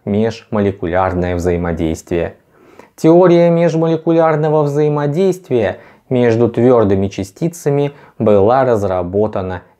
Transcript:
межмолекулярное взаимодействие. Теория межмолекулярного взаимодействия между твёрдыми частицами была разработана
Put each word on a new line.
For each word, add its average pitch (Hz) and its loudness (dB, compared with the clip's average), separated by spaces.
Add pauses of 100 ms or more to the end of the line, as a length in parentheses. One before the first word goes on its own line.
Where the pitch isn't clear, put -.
межмолекулярное 95 -2
взаимодействие. 85 -4 (600)
Теория 170 4
межмолекулярного 165 0
взаимодействия 147 -2 (300)
между 120 2
твёрдыми 110 2
частицами 143 -6 (260)
была 107 2
разработана 98 -4 (160)